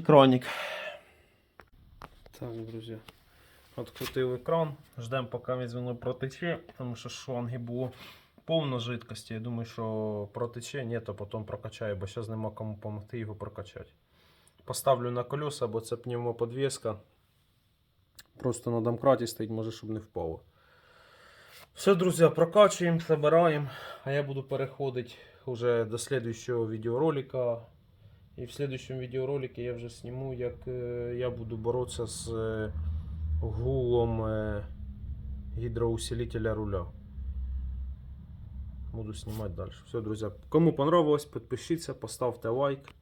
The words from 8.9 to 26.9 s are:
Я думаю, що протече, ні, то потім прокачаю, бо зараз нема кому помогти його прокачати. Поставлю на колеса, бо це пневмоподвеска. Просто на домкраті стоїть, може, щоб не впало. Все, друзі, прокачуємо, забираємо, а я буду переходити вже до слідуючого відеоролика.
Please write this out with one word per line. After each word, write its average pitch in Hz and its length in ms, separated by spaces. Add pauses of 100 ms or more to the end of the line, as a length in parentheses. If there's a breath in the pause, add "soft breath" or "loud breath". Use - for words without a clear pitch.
Я 110 60
думаю, 117 260
що 110 680
протече, 120 520
ні, 117 140
то 107 160
потім 104 280
прокачаю, 104 520
бо 98 120
зараз 107 220
нема 110 200
кому 107 260
помогти 104 440
його 107 160
прокачати. - 560 (760 soft breath)
Поставлю 123 460
на 120 120
колеса, 143 440
бо 110 140
це - 140
пневмоподвеска. 120 1000 (1400)
Просто 123 340
на 117 100
домкраті 117 460
стоїть, 113 240
може, 110 200
щоб 110 180
не 110 100
впало. 87 400 (1400 loud breath)
Все, 196 200
друзі, 165 400
прокачуємо, 170 640
забираємо, 151 680 (360 loud breath)
а 139 80
я 143 120
буду 135 200
переходити 135 680 (360 loud breath)
вже 120 380
до 110 120
слідуючого 117 720
відеоролика. 120 920 (760 soft breath)